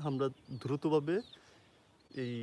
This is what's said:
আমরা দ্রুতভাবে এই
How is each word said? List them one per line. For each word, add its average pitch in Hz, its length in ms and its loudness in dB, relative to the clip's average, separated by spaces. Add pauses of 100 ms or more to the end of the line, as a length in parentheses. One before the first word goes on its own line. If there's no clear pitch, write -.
আমরা 135 180 2 (340)
দ্রুতভাবে 151 540 2 (1080)
এই 120 200 -4